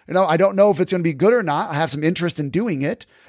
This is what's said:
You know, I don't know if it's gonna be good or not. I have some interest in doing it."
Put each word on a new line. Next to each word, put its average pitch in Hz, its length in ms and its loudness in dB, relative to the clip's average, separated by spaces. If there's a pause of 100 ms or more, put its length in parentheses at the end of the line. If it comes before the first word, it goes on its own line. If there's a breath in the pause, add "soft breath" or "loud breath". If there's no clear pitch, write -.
You - 60 -10
know, 185 120 2
I 165 120 2
don't 196 180 2
know 202 160 6
if 160 80 0
it's 175 140 -2
gonna 180 100 0
be 160 120 0
good 175 180 2
or 240 100 2
not. 165 280 -4
I 156 40 -6
have 156 160 -2
some 143 140 -6
interest 170 340 -2
in 143 120 -6
doing 175 320 -2
it." 175 240 -6 (220 soft breath)